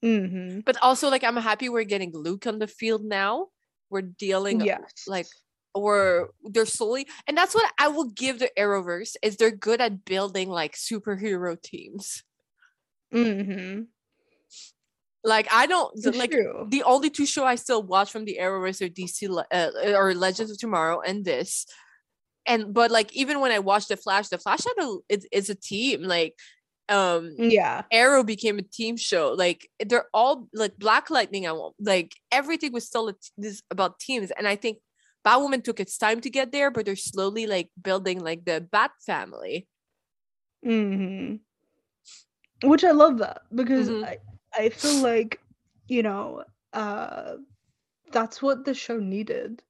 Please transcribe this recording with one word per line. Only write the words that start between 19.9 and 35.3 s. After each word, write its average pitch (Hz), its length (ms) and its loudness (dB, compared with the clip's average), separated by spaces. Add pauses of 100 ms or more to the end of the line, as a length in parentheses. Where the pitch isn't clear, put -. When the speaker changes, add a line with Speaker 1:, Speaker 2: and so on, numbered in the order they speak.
Speaker 2:
or 196 200 6
Legends 185 360 0
of 202 80 -12
Tomorrow 170 440 0
and 196 240 -4
this. 151 400 -2 (800)
And, 220 260 0
but, 233 180 6
like, 220 240 2
even 277 260 -2
when 262 120 2
I 214 60 2
watch 202 300 0
The 202 100 -4
Flash, 196 300 -2
The 175 100 -6
Flash - 260 -2
had 466 180 -2
a, 233 140 -4 (140)
is, 202 200 -2
is 202 200 -2
a 208 40 -4
team. 202 500 -4
Like, 170 320 0 (520)
um, 175 480 2
Speaker 1:
Yeah. 208 460 2 (100)
Speaker 2:
Arrow 254 320 6
became 208 340 -2
a 202 40 -6
team 226 340 -6
show. 160 380 0
Like, 180 340 0 (100)
they're 233 360 0
all, 247 400 2
like, 214 240 -2
Black 220 320 2
Lightning, 196 360 0
I 160 60 -2
won't, 156 260 -10
like, 190 360 0 (180)
everything 285 400 0
was 240 140 -6
still 226 220 -2
a 202 40 -6
t-, 190 60 -14 (180)
this, 208 340 -10
about 190 300 -2
teams. 226 300 -6
And 208 180 -4
I 202 80 0
think 220 220 -6 (440)
Batwoman 262 400 4